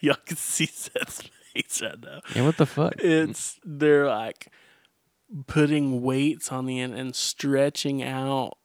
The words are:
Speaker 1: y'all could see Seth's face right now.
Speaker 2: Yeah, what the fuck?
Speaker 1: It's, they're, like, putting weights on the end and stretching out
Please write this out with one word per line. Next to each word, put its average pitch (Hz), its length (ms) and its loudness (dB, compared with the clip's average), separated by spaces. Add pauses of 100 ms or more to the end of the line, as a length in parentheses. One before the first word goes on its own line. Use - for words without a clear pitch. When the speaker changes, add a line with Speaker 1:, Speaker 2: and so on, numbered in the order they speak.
Speaker 1:
y'all 143 160 2 (100)
could 165 120 -8
see - 280 -2
Seth's - 540 -8 (320)
face - 300 -6
right 113 200 -8
now. 143 180 -16 (140)
Speaker 2:
Yeah, 120 120 2
what 160 100 2
the 156 100 4
fuck? - 320 0
Speaker 1:
It's, 160 640 2
they're, 147 420 4
like, 110 420 -4 (960)
putting 147 560 2
weights 135 480 0
on 131 160 -4
the 127 140 -4
end 127 140 -6
and 127 200 -8
stretching 139 880 0
out 131 500 -2 (120)